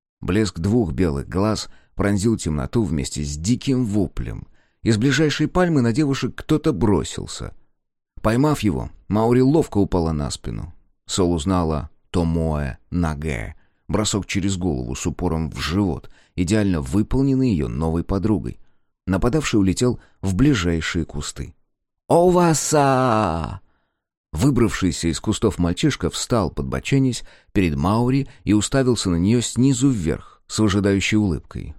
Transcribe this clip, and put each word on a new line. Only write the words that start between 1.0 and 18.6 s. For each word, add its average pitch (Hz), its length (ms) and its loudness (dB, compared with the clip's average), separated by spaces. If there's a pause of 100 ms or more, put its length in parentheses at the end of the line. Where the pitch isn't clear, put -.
глаз 101 420 -2 (260)
пронзил 101 420 0
темноту 78 460 -2
вместе 76 400 -4
с 73 120 -6
диким 123 480 -2
воплем. 92 640 -4 (360)
Из 110 140 4
ближайшей 143 500 2
пальмы 170 340 2
на 117 100 2
девушек 135 440 -2
кто-то 156 360 0
бросился. 80 800 -2 (720)
Поймав 131 380 2
его, 71 280 -2 (200)
Маури 117 320 4
ловко 135 380 4
упала 85 340 2
на 73 180 -4
спину. 58 420 -10 (320)
Сол 87 280 0
узнала 80 560 -2 (200)
Томоэ 80 680 -2 (120)
Нагэ. 76 640 -4 (340)
Бросок 101 380 -2
через 95 280 -2
голову 67 400 -4
с - 100 -10
упором 80 460 -4
в - 80 -12
живот, 82 500 -2 (280)
идеально 92 420 0
выполненный 127 720 0
ее 71 160 0
новой 80 380 -2
подругой. 98 540 -2 (460)